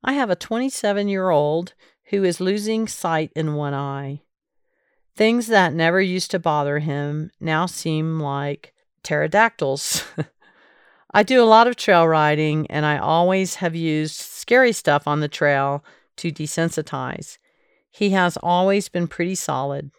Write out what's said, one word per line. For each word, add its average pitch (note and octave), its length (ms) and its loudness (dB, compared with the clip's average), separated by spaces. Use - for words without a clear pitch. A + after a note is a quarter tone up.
"I C4 100 -2
have C#4 160 0
a F#3 80 2
twenty-seven-year-old F#3+ 1400 -2
who G3 140 0
is F3+ 160 0
losing G#3+ 460 -2
sight E3 480 -4
in D#3 200 -4
one D3 180 -4
eye. C#3 500 -8
Things A3+ 300 2
that G3 260 4
never E3 280 2
used F#3 320 -2
to G3 60 -2
bother D3 420 0
him D3+ 500 -4
now D#3+ 240 -2
seem D#3+ 560 -4
like C#3+ 540 -6
pterodactyls." D#3 1000 -2
<laughs> - 560 -20
"I G#3 80 6
do B3+ 200 4
a A#3 40 6
lot A3+ 200 8
of B3 100 -2
trail E3+ 300 4
riding, D3+ 600 2
and D3+ 180 -4
I D3+ 140 0
always F3+ 580 2
have E3+ 180 -4
used D#3 420 -2
scary - 560 2
stuff D3 340 0
on D3 140 0
the D3+ 80 -4
trail C#3+ 540 0
to E3+ 140 -6
desensitize. D3+ 1080 -6
He G3+ 200 0
has F3+ 320 2
always F#3+ 480 2
been F3 180 -4
pretty F3+ 280 -4
solid. C#3 640 -6